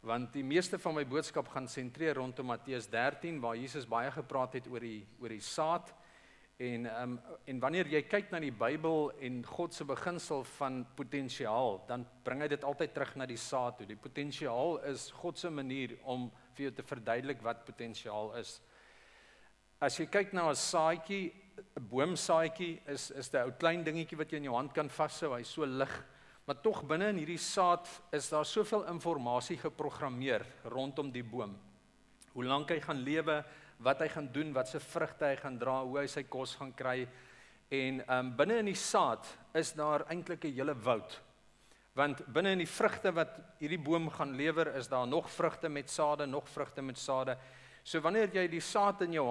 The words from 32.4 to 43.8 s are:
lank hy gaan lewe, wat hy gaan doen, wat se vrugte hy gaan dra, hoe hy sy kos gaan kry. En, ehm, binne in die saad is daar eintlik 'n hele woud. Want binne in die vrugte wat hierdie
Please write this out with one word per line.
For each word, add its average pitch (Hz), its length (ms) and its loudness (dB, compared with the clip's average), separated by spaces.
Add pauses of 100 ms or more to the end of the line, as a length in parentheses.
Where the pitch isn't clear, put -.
lank 143 240 2
hy 165 100 2
gaan 143 240 -2
lewe, 151 400 2 (360)
wat 131 200 4
hy 156 80 2
gaan 147 240 -4
doen, 151 220 -2
wat 160 140 2
se 156 120 -4
vrugte - 460 -2
hy 139 100 4
gaan 131 240 -6
dra, 131 240 2
hoe 131 160 0
hy 139 80 0
sy 135 160 -4
kos 127 320 -4
gaan 135 180 -10
kry. 127 340 0 (640)
En, 131 380 0
ehm, 127 280 2
binne 185 240 6
in 208 60 2
die 196 100 0
saad 147 520 4 (260)
is 156 200 2
daar 151 360 2
eintlik 170 360 -4
'n 143 80 -2
hele 139 200 0
woud. 113 480 0 (720)
Want 139 400 2
binne 190 180 6
in 190 80 4
die 175 200 -2
vrugte 196 340 4
wat 160 260 0 (200)
hierdie 151 240 -2